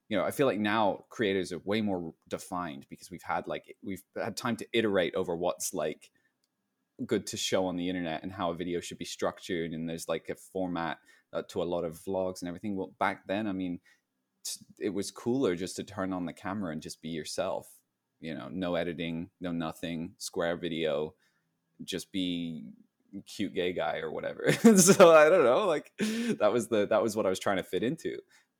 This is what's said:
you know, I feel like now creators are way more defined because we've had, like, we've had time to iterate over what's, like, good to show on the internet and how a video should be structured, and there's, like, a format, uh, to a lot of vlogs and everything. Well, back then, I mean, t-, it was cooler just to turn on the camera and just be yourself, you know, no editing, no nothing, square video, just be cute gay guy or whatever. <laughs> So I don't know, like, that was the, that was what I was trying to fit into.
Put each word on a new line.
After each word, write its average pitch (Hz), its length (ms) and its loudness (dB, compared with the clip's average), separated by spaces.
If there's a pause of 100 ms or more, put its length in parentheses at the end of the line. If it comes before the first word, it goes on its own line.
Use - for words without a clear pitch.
you 107 80 -2
know, 87 80 2
I 85 60 0
feel 139 160 2
like 104 120 2
now 107 520 2
creators 98 420 0
are 85 80 -6
way 104 200 -2
more 90 340 -4 (140)
defined 85 600 -8
because - 220 -20
we've 85 120 -14
had, 87 240 -4
like, 78 360 -10
we've 95 200 -10 (140)
had 104 200 -6
time 117 200 -2
to - 160 -12
iterate 101 420 2
over 87 220 -2
what's, - 380 -4
like, 78 360 -4 (960)
good 107 240 0
to - 80 -8
show 95 300 0
on 90 100 -2
the 87 120 -2
internet 87 340 -4
and 90 100 -10
how 95 180 -2
a 87 40 -4
video 85 260 -4
should - 180 -12
be - 60 -12
structured, 87 680 -4
and 82 160 -6
there's, 82 200 -8
like, 82 200 -4
a 92 60 -8
format, 87 640 -6 (340)
uh, 82 160 -4
to 92 140 -4
a - 20 -2
lot 87 200 -2
of 82 160 -8
vlogs 92 400 -4
and 87 80 -8
everything. 98 260 -6
Well, 95 240 -6
back 98 280 -2
then, 104 200 -2
I 101 60 -4
mean, 90 280 -4 (640)
t-, - 200 -10 (160)
it 104 100 -2
was 95 200 -6
cooler 120 440 0
just 87 220 -6
to 95 80 -8
turn 95 280 -6
on 90 120 -4
the 78 80 -6
camera 95 400 -8
and 78 80 -8
just - 220 -14
be 80 80 -10
yourself, 82 720 -6 (400)
you 78 140 -8
know, 65 160 -10
no 87 260 -2
editing, 85 540 -4 (100)
no 87 120 -6
nothing, 82 680 -6
square 85 380 -2
video, 78 580 -2 (720)
just 85 280 -8
be 85 600 -4 (540)
cute - 280 -6
gay 90 180 0
guy 80 260 -4
or 80 120 -6
whatever. - 420 0
<laughs> 220 240 8
So 180 380 10
I 156 140 12
don't 170 160 8
know, 143 220 6
like, 151 320 0
that 220 520 0
was 113 180 2
the, 104 180 4
that 101 160 4
was 110 120 0
what 104 120 0
I 95 40 4
was 95 80 0
trying 98 200 0
to 87 40 0
fit 90 200 -4
into. 110 360 -4 (420)